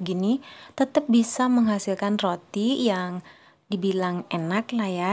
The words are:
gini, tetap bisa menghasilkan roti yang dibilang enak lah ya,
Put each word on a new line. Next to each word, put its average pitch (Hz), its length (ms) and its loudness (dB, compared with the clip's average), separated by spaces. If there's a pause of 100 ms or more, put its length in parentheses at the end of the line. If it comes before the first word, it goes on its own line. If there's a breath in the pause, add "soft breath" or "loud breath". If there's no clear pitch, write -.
gini, 190 400 0 (320 loud breath)
tetap 294 320 0
bisa 233 400 4
menghasilkan 208 720 2
roti 202 640 -2
yang 180 400 -2 (480 loud breath)
dibilang 185 560 -2
enak 185 480 -2
lah 208 160 -2
ya, 180 200 -2